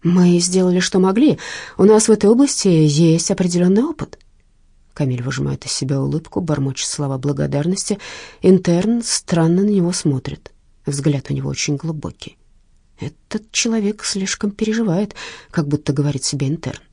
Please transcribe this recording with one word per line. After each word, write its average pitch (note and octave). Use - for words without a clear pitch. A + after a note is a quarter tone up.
«Мы F3+
сделали, F3+
что F3+
могли. F#3+
У F#3
нас A3
в A3
этой G#3
области A#3+
есть D#3+
определенный F3+
опыт». -
Камиль B2+
выжимает C3+
из -
себя C3+
улыбку, C#3+
бормочет C#3
слова C3+
благодарности. C#3+
Интерн F#3
странно E3+
на G#3
него F#3
смотрит. -
Взгляд C#3+
у C#3+
него C#3
очень C#3+
глубокий. D#3
«Этот -
человек G#3+
слишком F#3+
переживает», G#3+
как D3+
будто C#3+
говорит C#3
себе C#3
интерн. D3+